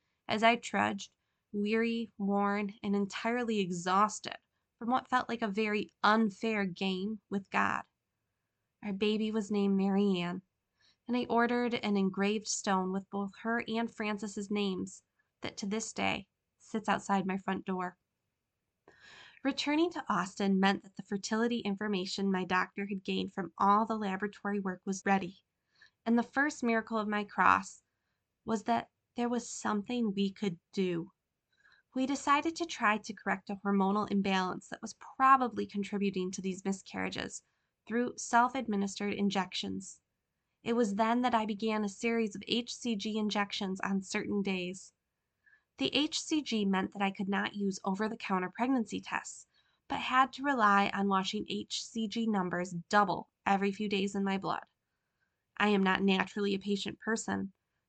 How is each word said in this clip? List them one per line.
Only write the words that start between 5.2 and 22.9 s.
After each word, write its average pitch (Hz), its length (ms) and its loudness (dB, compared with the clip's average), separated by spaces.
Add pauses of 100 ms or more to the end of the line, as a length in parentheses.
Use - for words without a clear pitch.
like 233 140 -4
a 226 60 0
very 214 440 -2 (100)
unfair 214 640 4
game 190 540 -2 (120)
with 202 200 -4
God. 101 320 0 (1040)
Our 208 80 -4
baby 214 380 2
was 214 200 0
named 202 260 4
Mary 196 440 4
Ann, 175 220 -4 (640)
and 240 80 0
I 247 140 0
ordered 240 440 2
an 208 220 0
engraved 196 500 2
stone 185 460 0
with 190 180 -4
both 202 200 -4 (120)
her 233 240 -2
and 226 260 -2
Francis's 208 580 -4
names 190 520 -2 (400)
that - 160 -6
to - 80 -6
this 214 260 -4
day 196 340 -2 (320)
sits - 300 -8
outside 196 380 2
my 190 120 0
front 190 260 -4
door. 180 320 -4 (1500)
Returning 294 500 2
to 302 160 -6
Austin 190 520 2
meant 196 220 4
that - 140 -20
the - 80 -14
fertility 226 560 -2
information 196 720 -2
my 185 140 2
doctor 185 420 -2
had 196 180 -8